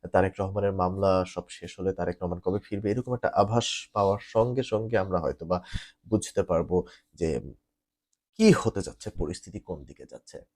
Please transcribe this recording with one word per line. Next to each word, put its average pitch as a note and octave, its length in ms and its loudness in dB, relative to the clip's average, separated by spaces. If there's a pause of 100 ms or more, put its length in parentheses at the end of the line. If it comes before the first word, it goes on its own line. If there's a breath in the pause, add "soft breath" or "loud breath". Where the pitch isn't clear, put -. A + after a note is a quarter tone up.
(120)
তারেক F#2+ 280 4
রহমানের G2 320 0
মামলা F#2+ 540 2
সব F2 220 -8
শেষ - 320 -16
হলে F#2 120 0
তারেক F2 300 -4
রহমান F2 180 -4
কবে F#2 180 0
ফিরবে, G#2 320 -4
এরকম B2 240 -2
একটা - 140 -2
আভাস A2 640 0
পাওয়ার G2+ 300 2
সঙ্গে A#2+ 400 0
সঙ্গে A2 360 -2
আমরা F#2 220 0
হয়তো D#2 260 -4
বা F2+ 160 0 (460 loud breath)
বুঝতে G#2 340 0
পারবো F2 420 0 (300 loud breath)
যে D#2+ 260 0 (960)
কি A3 160 8
হতে - 300 2
যাচ্ছে, - 280 -10
পরিস্থিতি - 500 -6
কোন D2 240 -12
দিকে - 260 -20
যাচ্ছে। - 300 -18 (160)